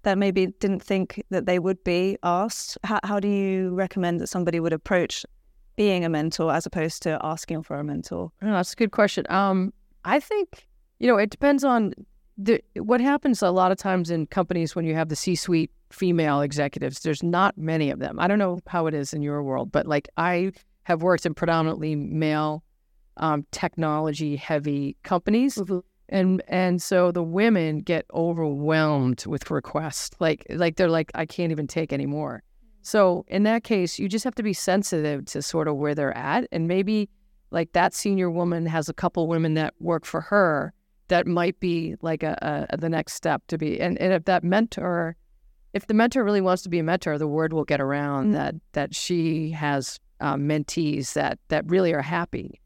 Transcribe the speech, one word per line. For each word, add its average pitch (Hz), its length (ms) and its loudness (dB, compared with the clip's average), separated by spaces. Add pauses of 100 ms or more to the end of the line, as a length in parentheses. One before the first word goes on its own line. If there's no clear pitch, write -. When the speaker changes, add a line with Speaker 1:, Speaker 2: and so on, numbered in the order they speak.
Speaker 1:
that 190 140 2
maybe 190 300 2 (120)
didn't 196 220 0
think 190 480 -2
that 185 160 -2
they 180 140 2
would 185 240 -2
be 185 400 0
asked? 185 600 -2
How, 208 200 -2
how 208 160 -2
do 202 80 0
you 190 460 0
recommend 180 480 0
that - 60 -6
somebody 170 320 0
would 165 140 0
approach - 520 0 (500)
being 190 280 4
a 165 60 0
mentor 160 420 0
as 160 140 0
opposed - 380 -4
to 156 200 -2
asking 160 400 -6
for 143 140 -8
a 147 60 -6
mentor? 156 480 -6 (100)
Speaker 2:
Oh, 208 100 0
that's 180 220 0
a - 20 -12
good 220 160 2
question. 208 380 2
Um, 190 420 2 (320)
I 233 160 2
think, - 480 -4 (320)
you - 80 2
know, 240 100 6
it 208 120 2
depends 277 340 2
on 240 300 2 (440)
the, 202 220 2 (180)
what 226 240 2
happens 277 420 2
a 180 80 4
lot 185 200 4
of 185 60 2
times 180 320 0
in 160 160 0
companies 170 500 -2
when 170 80 -2
you 160 120 0
have 160 140 0
the 151 60 -2
C-suite 170 560 0 (200)
female 165 500 2
executives. 143 600 -4
There's 151 200 -2
not 175 340 2
many 156 360 0
of - 80 -6
them. - 200 -6
I 175 80 2
don't 202 120 2
know 180 260 0
how 170 220 -2
it 156 80 -2
is 143 180 -4
in 151 80 -4
your 147 220 -2
world, 131 280 -4
but, 147 140 2
like, 147 320 -2
I 180 340 0 (340)
have 165 180 2
worked 180 240 4
in 156 80 0
predominantly 160 600 0
male, 151 680 -2 (540)
um, 151 340 0
technology-heavy 151 1500 -2
companies. 220 540 2
Speaker 1:
Mm-hmm. 185 220 -2 (300)
Speaker 2:
And, 185 380 2
and 180 340 2
so 180 300 4
the 175 100 -2
women 165 600 2
get 165 320 -2
overwhelmed 151 1120 0
with - 240 -6
requests. - 680 -4
Like, 160 300 0
like, 165 280 0
they're 180 120 4
like, 160 240 0
"I 160 120 -4
can't 165 260 -2
even 151 160 -4
take 160 260 -4
any 139 140 -2
more." 143 340 -6 (400)
So 185 460 4
in 202 160 2
that 220 200 2
case, 185 360 0
you 196 100 -2
just 214 140 -2
have 247 120 -4
to 220 80 -4
be 208 100 0
sensitive 156 720 0
to - 160 -8
sort 156 260 -2
of 151 80 0
where 147 180 -2
they're 143 240 -2
at. 151 340 -2
And 165 160 0
maybe, 196 420 0 (420)
like, 165 220 -2
that 180 200 4
senior 190 360 0
woman 170 360 0
has 160 240 -2
a 160 40 -8
couple 170 340 -2
women 165 280 0
that 156 240 -2
work 165 260 -2
for 160 160 -4
her 165 520 2 (360)
that 180 180 2
might 170 320 0
be, 165 420 -2
like, 160 220 -4
a, 151 480 -4
a, - 60 -4
the 165 100 -2
next 160 260 -2
step - 340 -2
to 160 100 -4
be. 156 220 -2
And, 175 200 0
and 185 140 2
if 160 120 0
that 180 180 2
mentor, 175 720 0 (580)
if 202 140 -6
the 214 60 0
mentor 233 300 4
really 202 180 2
wants 185 220 2
to 185 60 -10
be 170 100 0
a 160 40 0
mentor, 165 340 0
the 156 100 -2
word 156 260 0
will 156 120 0
get 143 140 0
around 143 520 0
Speaker 1:
Mm. - 20 2
Speaker 2:
that, 147 220 -2 (180)
that 143 220 -4
she 160 560 -2
has, 147 480 -4 (200)
uh, 147 160 0
mentees 147 800 -2
that, 143 260 -2 (100)
that 151 180 0
really 175 260 2
are 143 80 0
happy. 170 640 -6